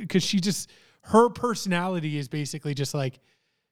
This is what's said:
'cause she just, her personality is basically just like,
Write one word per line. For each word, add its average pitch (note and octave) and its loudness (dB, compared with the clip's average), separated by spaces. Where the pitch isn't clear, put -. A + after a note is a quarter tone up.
'cause F#3 2
she G3 2
just, F#3 -2
her A#3 6
personality F3+ -2
is C3+ -6
basically D3 -4
just C3+ -4
like, C3+ -4